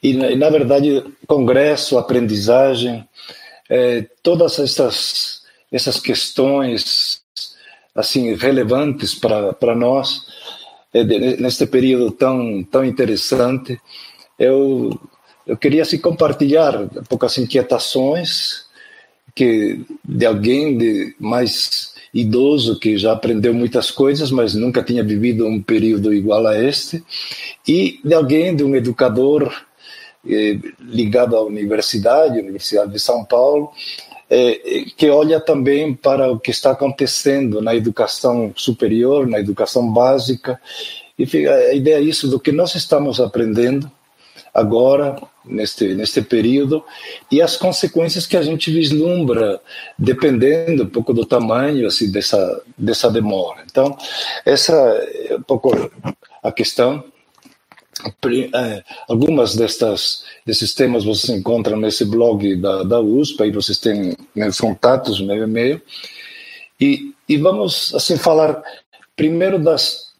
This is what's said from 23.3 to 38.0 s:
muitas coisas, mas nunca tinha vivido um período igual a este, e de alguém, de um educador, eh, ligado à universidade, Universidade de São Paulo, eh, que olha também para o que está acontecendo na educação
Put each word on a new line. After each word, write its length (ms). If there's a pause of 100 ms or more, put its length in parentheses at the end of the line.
muitas 380
coisas, 400
mas 240
nunca 260
tinha 220
vivido 420
um 160
período 500
igual 360
a 120
este, 440 (640)
e 360
de 120
alguém, 400
de 80
um 120
educador, 760 (760)
eh, 300 (220)
ligado 560
à 80
universidade, 960
Universidade 520
de 80
São 240
Paulo, 480 (560)
eh, 580 (120)
que 120
olha 300
também 540
para 380
o 80
que 100
está 220
acontecendo 880
na 140
educação 800